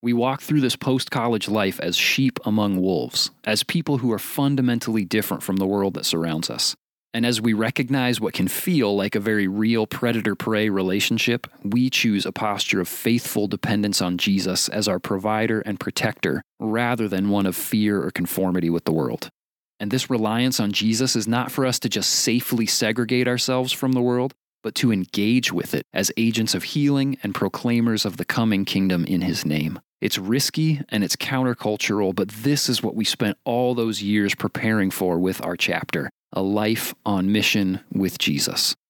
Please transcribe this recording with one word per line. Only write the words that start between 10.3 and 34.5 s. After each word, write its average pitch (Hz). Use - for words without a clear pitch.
relationship, 104
we 123
choose 104
a -
posture 98
of 87
faithful 113
dependence 101
on 90
Jesus 95
as 101
our 92
provider 107
and 101
protector, -
rather 113
than 98
one 101
of 90
fear 104
or 90
conformity 90
with 85
the -
world. 69
And 101
this 127
reliance 120
on 101
Jesus 113
is 92
not 123
for 135
us 127
to 117
just 101
safely 120
segregate 123
ourselves 127
from 131
the 127
world, 123
but 110
to 123
engage 104
with 87
it -
as 95
agents 113
of 92
healing 143
and 151
proclaimers 117
of 101
the 95
coming 107
kingdom 92
in 90
his 90
name. 76
It's -
risky 143
and 107
it's -
countercultural, 107
but 95
this 127
is 120
what 110
we 110
spent 104
all 123
those 113
years 101
preparing 107